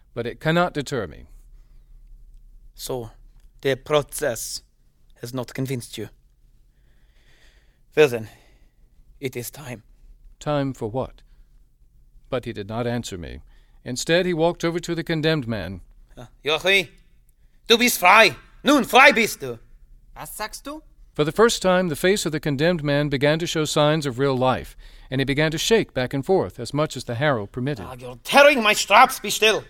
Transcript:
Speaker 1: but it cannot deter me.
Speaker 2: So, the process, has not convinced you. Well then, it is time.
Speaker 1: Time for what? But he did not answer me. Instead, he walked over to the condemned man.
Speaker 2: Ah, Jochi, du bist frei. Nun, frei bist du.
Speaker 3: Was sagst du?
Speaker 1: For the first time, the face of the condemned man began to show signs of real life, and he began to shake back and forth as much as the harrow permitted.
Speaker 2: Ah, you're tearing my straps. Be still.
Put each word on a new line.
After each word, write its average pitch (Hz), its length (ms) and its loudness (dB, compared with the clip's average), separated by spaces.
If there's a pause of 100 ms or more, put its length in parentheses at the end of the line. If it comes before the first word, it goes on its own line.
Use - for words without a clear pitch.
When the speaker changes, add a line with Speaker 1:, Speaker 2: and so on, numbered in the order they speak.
(120)
Speaker 1:
but 120 140 -8
it 110 140 -12
cannot 170 340 0
deter 131 320 -6
me. 65 180 -16 (1500)
Speaker 2:
So, 120 380 -10 (500)
the 135 140 0
process, 139 840 -4 (600)
has 120 140 -12
not 127 200 -8
convinced 131 420 -6
you. 104 120 -10 (1900)
Well 151 120 8
then, 113 200 -6 (920)
it 127 160 -8
is 120 140 -10
time. 135 320 -16 (560)
Speaker 1:
Time 143 360 -4
for 110 160 -8
what? 120 320 -10 (1080)
But 123 160 -6
he 117 80 -8
did 104 160 -10
not 117 180 -4
answer 120 300 -6
me. 67 240 -12 (440)
Instead, 165 420 -2
he 180 80 -2
walked 165 300 -2
over 170 160 -2
to 170 140 -8
the 165 100 -6
condemned 156 440 -2
man. 95 320 -6 (380)
Speaker 2:
Ah, 123 100 -18 (160)
Jochi, 165 440 0 (800)
du 226 120 6
bist 240 200 2
frei. 180 380 6 (280)
Nun, 226 200 4
frei 269 280 8
bist 202 280 -2
du. 123 180 -10 (560)
Speaker 3:
Was 139 160 -16
sagst - 340 -12
du? 302 180 -12 (320)
Speaker 1:
For 151 100 0
the 151 80 -4
first 226 300 2
time, 185 260 2
the 143 80 -6
face 196 300 0
of 156 60 -6
the 151 80 -4
condemned 151 440 0
man 147 240 0
began 143 300 0
to 165 80 -6
show 156 180 -2
signs 151 400 2
of 123 140 -6
real 135 180 0
life, 123 400 -2 (340)
and 131 100 -2
he 139 40 0
began 143 280 0
to 160 40 -4
shake 190 380 0
back 127 180 -4
and 139 140 -4
forth 151 340 0
as 117 140 -8
much 151 220 -2
as 127 80 -10
the 120 100 -8
harrow 123 320 0
permitted. 131 420 -6
Speaker 2:
Ah, 127 100 -14
you're 123 260 -16
tearing 285 380 6
my 208 120 2
straps. 220 460 4
Be 208 100 -6
still. 208 400 2